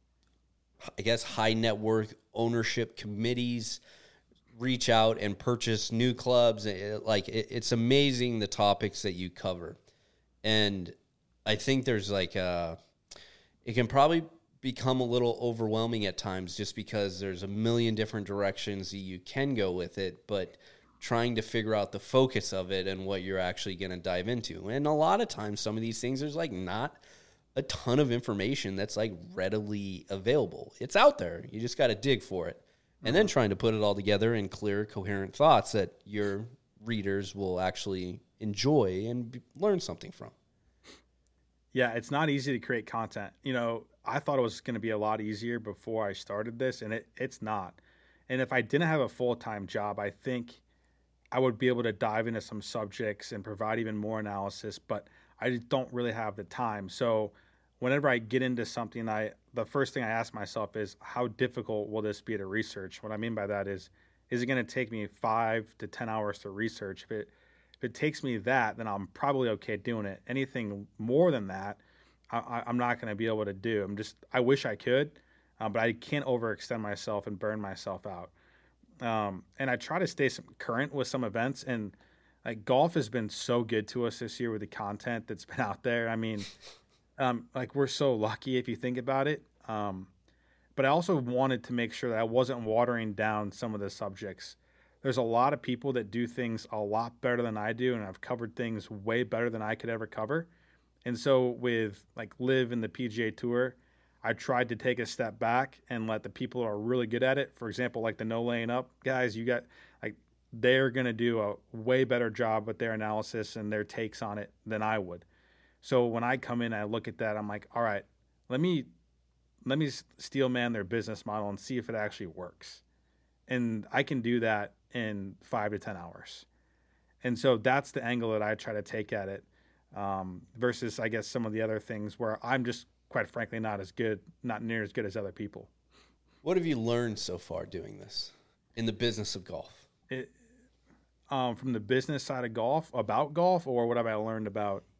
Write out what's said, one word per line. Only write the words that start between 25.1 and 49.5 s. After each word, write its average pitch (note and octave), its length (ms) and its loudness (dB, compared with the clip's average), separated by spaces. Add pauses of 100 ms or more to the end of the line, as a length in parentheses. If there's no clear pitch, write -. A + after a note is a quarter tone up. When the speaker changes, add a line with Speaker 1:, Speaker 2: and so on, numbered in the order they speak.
Speaker 1:
of A#3 80 0
times, G#2 320 -6
some G#2+ 160 -2
of A2+ 60 -2
these A2+ 180 -4
things, C3 200 -2
there's, C#3+ 140 -4
like, D#3+ 160 -4
not F#2+ 460 -4 (580)
a C3+ 80 0
ton - 360 2
of C#3+ 120 6
information A2+ 640 0
that's, F#2+ 220 -2
like, G#2+ 160 0 (220)
readily G2+ 760 -2
available. G2 720 0
It's - 160 -2
out C#4+ 220 8
there. F3 320 -4
You A2 100 -8
just A#2+ 160 -4
gotta A#2+ 180 6
dig A2+ 280 2
for F2+ 260 -4
it. - 100 -10 (460)
And A2+ 100 2
then G#3 120 8
Speaker 2:
Mm-hmm. - 60 -2
Speaker 1:
trying A2+ 180 6
to G2 60 4
put A2+ 180 4
it G#2+ 80 2
all G2+ 120 6
together G#2 400 4
in G2+ 140 0
clear, G#2 380 -2
coherent G2 500 -4
thoughts C#3+ 360 8
that G2 340 0
your G#2 420 -2 (340)
readers G2 520 -2
will F#2 260 0
actually F#2 600 -2 (200)
enjoy G#2 680 4
and A#2+ 240 -4
b-, B2 120 -12 (120)
learn G3 260 2
something - 300 -8
from. - 200 -16 (1400)
Speaker 2:
Yeah, B2 200 4
it's A#2 180 -6
not D3 200 2
easy C#3 220 0
to A#2+ 60 0
create A#2 280 -2
content. A2 560 -6
You C3+ 100 -2
know, A#2 320 0 (200)
I B2+ 140 -2
thought C#3+ 200 0
it B2+ 40 4
was A#2 200 -2
gonna A#2 180 -4
be A2 100 -2
a G#2+ 80 0
lot G#2+ 220 0
easier A2 380 -4
before A2 500 -4
I F#2+ 60 -4
started A2 440 -6
this, B2+ 220 -2
and A2 140 -4
it, A#2 120 -6 (120)
it's - 240 -6
not. G#2+ 320 -4 (560)
And C3 100 0
if B2+ 100 0
I B2+ 120 4
didn't C#3+ 260 2
have D#3 120 4
a A#2+ 100 2
full-time A2+ 560 -2